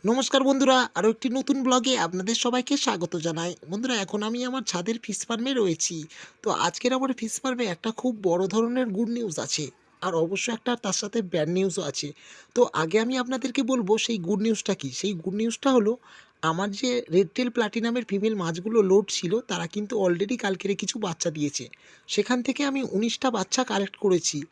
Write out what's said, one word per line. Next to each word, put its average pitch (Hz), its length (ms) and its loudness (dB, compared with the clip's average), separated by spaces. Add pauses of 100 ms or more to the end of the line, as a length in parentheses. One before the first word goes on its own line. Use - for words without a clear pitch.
নমস্কার 262 400 4
বন্ধুরা, 269 340 6 (180)
আরও 185 140 4
একটি 226 200 -2
নতুন 262 340 0
ব্লগে 254 340 4
আপনাদের 185 380 -2
সবাইকে 247 420 0
স্বাগত 190 360 -2 (120)
জানাই। 165 260 -2 (180)
বন্ধুরা, 233 260 -2
এখন 208 280 -2
আমি 226 220 -4
আমার 254 180 -4
ছাদের 185 400 -2
ফিশ 202 240 -6
ফার্মে 233 260 -2
রয়েছি। 180 420 0 (480)
তো - 40 -2 (180)
আজকের - 280 0
আমার 262 260 0
ফিশ 220 220 -6
ফার্মে 247 240 -2
একটা 185 260 -4
খুব 247 220 -2 (100)
বড় 175 240 2
ধরনের 233 420 0
গুড 214 200 -2
নিউজ 233 300 -4
আছে, 139 260 -4 (360)
আর 185 140 -2
অবশ্য 175 360 0
একটা 233 240 -2
তার 202 260 -4
সাথে 214 200 -2
ব্যাড 165 280 0
নিউজও 185 320 0
আছে। 143 280 -6 (460)
তো 240 60 4 (120)
আগে 160 260 2
আমি 247 180 0
আপনাদেরকে 254 460 -2
বলবো 226 340 2
সেই 226 200 -2
গুড 185 240 0
নিউজটা 214 340 0
কী। 139 140 -6 (100)
সেই 202 140 -2
গুড 180 280 -4
নিউজটা 226 300 0
হলো, 226 200 6 (500)
আমার 170 300 0
যে 247 180 -2 (240)
রেড 180 220 6
টেল 247 140 2
প্লাটিনামের 233 600 0
ফিমেল 208 260 0
মাছগুলো 180 460 0
লোড 196 240 6 (120)
ছিল, 170 160 -2 (160)
তারা 175 180 -2
কিন্তু 208 260 -6 (100)
already 185 340 2
কালকেরে 196 380 -2
কিছু - 240 -6
বাচ্চা 175 380 -2
দিয়েছে। 143 280 -2 (420)
সেখান 240 380 2
থেকে 269 200 -2
আমি 277 160 -2 (140)
উনিশটা 226 320 0 (100)
বাচ্চা 196 260 0
কালেক্ট 202 340 -2
করেছি 180 400 2 (140)